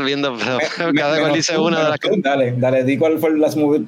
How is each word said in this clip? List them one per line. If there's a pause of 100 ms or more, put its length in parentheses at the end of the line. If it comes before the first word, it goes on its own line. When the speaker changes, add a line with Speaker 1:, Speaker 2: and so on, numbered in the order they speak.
Speaker 1:
viendo,
pero
<laughs>
Speaker 2:
Me,
me,
Speaker 1:
cada
cual
Speaker 2:
menos
Speaker 1:
dice
Speaker 2:
tú,
Speaker 1:
una
de
Speaker 2:
menos
Speaker 1:
las
Speaker 2:
tú.
Speaker 1:
cosas.
Speaker 2:
Dale,
dale,
di
cuál
fue
el
last
movie